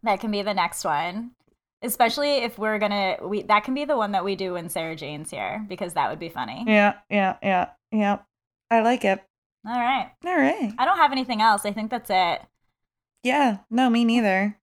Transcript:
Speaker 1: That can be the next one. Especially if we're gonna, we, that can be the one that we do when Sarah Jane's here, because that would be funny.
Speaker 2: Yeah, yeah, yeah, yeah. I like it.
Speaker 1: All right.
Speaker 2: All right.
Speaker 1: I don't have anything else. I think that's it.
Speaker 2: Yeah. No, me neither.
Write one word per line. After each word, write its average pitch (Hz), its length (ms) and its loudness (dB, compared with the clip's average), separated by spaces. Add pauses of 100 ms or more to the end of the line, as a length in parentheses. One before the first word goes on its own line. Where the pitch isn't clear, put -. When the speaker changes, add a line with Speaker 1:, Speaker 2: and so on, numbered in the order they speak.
Speaker 1:
That 202 180 0
can 220 100 -4
be 202 120 -2
the 202 120 -2
next 175 300 -2
one. 180 480 -2 (500)
Especially 254 560 2
if 240 200 -4
we're 214 200 -2
gonna, 202 440 0
we, 196 220 -4
that 214 200 2
can 262 100 -4
be 285 120 -4
the 285 100 0
one 208 160 0
that 185 120 0
we 196 120 -2
do 185 180 -6
when 175 140 -8
Sarah 165 280 -6
Jane's 151 340 -10
here, 135 380 -6
because 175 260 -8
that 139 160 0
would 151 80 -8
be - 100 -10
funny. 123 380 -8
Speaker 2:
Yeah, 208 280 4 (140)
yeah, 196 340 0
yeah, 185 260 0 (220)
yeah. 202 280 0 (520)
I 226 120 4
like 240 220 2
it. 196 180 0 (440)
Speaker 1:
All 240 120 -4
right. 240 320 -2 (160)
Speaker 2:
All 359 100 -2
right. 269 420 0
Speaker 1:
I 247 60 2
don't 339 140 2
have 294 140 4
anything 247 280 -2
else. 214 240 4
I 208 80 -2
think 214 180 -6
that's 240 200 -6
it. 180 320 2 (800)
Speaker 2:
Yeah. 254 360 2 (120)
No, 247 200 4
me 233 140 4
neither. 208 580 2